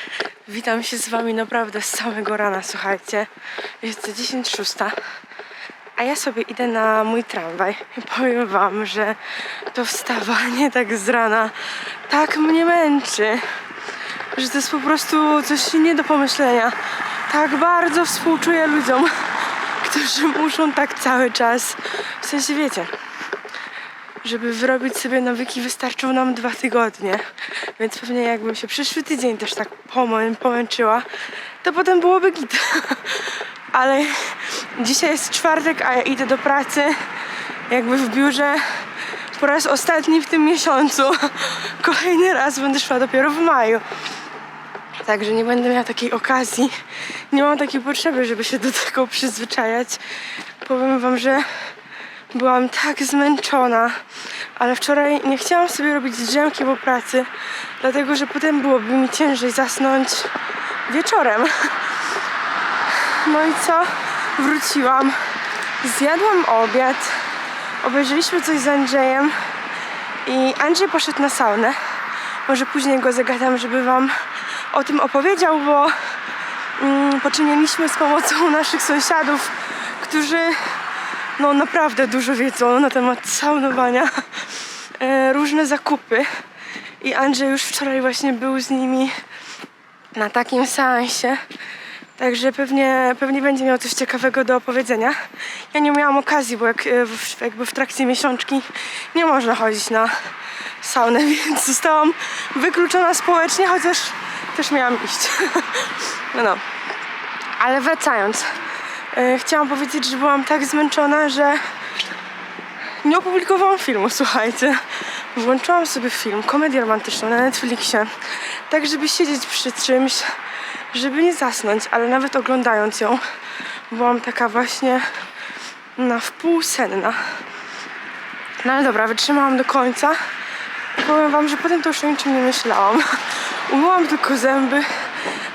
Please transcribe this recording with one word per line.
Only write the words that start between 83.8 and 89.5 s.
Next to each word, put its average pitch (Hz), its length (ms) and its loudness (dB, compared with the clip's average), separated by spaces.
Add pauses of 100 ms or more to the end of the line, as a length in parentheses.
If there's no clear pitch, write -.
e, 262 340 4
różne 294 320 2
zakupy. 277 600 0 (760)
I 262 120 -2
Andrzej 269 360 2
już 269 140 0
wczoraj 269 380 -2
właśnie 254 320 0
był 262 260 0
z 247 100 -6
nimi 262 420 2 (1040)